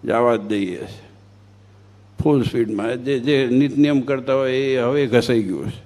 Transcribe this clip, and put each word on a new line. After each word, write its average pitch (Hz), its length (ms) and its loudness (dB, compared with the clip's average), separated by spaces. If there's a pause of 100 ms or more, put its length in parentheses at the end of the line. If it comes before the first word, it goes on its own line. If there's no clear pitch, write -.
જવા 117 320 2
જ 110 40 -2
દઈએ 101 360 -4
છે - 320 -16 (1120)
ફૂલ 147 200 4
સ્પીડમાં. 113 640 -2
જે, 139 140 -2
જે 135 280 0
નિત 131 300 2
નિયમ 143 240 4
કરતા 131 340 -2
હોય 131 180 0
એ 131 280 0
હવે 135 260 0
ઘસાઈ 117 360 2
ગયું 92 280 -6
છે. - 160 -14